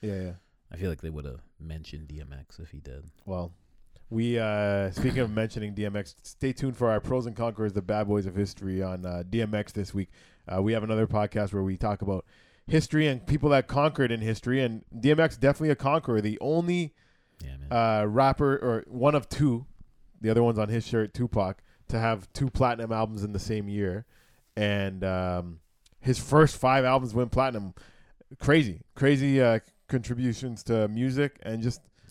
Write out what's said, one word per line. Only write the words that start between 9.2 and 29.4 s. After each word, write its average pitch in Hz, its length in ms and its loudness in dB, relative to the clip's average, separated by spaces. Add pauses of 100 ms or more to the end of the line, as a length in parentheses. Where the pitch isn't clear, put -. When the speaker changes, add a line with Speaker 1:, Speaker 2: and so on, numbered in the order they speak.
Speaker 1:
D 110 140 -2
M 107 120 -2
X 104 180 -4
this 98 220 -6
week. 98 160 -4 (360)
Uh, 92 160 -2
we 107 100 2
have 113 100 0
another 110 240 2
podcast 104 460 0
where 101 100 -2
we 95 140 -2
talk 104 260 -4
about 98 220 -4 (420)
history 156 400 2
and 131 200 -2
people 143 240 2
that 135 180 6
conquered 143 440 2
in 117 80 -2
history, 117 420 -2
and 113 220 -4 (140)
D 120 120 4
M 151 100 6
X 160 160 2
definitely 143 340 2
a 139 60 2
conqueror. 139 440 2
The 107 200 -2
only, 170 540 0 (480)
Speaker 2:
Yeah, 67 140 -12
man. 69 160 -8
Speaker 1:
uh, 113 340 4
rapper, 135 500 4
or 117 320 0
one 127 260 4
of 143 140 0
two, 131 380 0 (540)
the 110 100 0
other 113 120 6
one's 117 160 2
on 107 100 0
his 113 180 -2
shirt, 110 280 -2
Tupac, 104 480 -2 (260)
to 117 100 -2
have 113 340 -2
two 139 180 -2
platinum 117 420 0
albums 110 320 -2
in 104 80 -6
the 101 60 -4
same 104 300 -4
year. 101 360 -4 (520)
And, 101 480 -2
um, 90 560 -2 (400)
his 127 180 0
first 147 380 4
five 131 280 2
albums 127 300 2
went 120 180 0
platinum. 117 420 0 (640)
Crazy, 143 440 4 (120)
crazy, 139 460 4